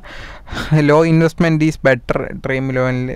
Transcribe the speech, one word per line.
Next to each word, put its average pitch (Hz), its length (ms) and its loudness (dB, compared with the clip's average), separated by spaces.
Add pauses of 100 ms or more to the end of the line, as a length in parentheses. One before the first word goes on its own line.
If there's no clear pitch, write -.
(800)
ലോ 151 260 4
ഇൻവെസ്റ്റ്മെന്റ് 160 600 2
ഈസ് 156 200 -2
ബെറ്റർ 131 360 0 (240)
ഡ്രീം 131 260 -4
ഇലവനിൽ. 127 440 -2